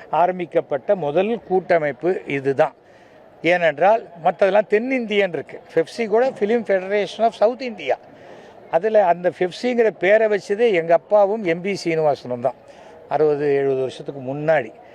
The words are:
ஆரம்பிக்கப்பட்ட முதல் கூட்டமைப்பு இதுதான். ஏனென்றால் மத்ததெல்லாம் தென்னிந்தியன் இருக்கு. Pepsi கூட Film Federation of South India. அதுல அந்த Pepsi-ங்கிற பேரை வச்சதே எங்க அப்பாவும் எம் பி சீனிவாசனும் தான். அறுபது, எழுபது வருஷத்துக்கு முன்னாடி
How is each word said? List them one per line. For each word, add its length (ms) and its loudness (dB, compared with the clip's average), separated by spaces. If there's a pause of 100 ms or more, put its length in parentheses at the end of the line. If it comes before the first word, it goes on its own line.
ஆரம்பிக்கப்பட்ட 840 -2
முதல் 480 -2
கூட்டமைப்பு 840 -2
இதுதான். 460 0 (680)
ஏனென்றால் 640 2 (180)
மத்ததெல்லாம் 440 2
தென்னிந்தியன் 680 -2
இருக்கு. 260 -10 (160)
Pepsi 320 -2
கூட 220 2
Film 360 -2
Federation 600 -2
of 60 0
South 300 0
India. 340 -4 (760)
அதுல 340 2
அந்த 340 2
Pepsi-ங்கிற 500 0 (100)
பேரை 280 4
வச்சதே 440 0
எங்க 220 2
அப்பாவும் 500 2
எம் 180 -2
பி 220 -4
சீனிவாசனும் 580 -2
தான். 140 -2 (520)
அறுபது, 480 2
எழுபது 240 0
வருஷத்துக்கு 540 -8
முன்னாடி 400 0 (220)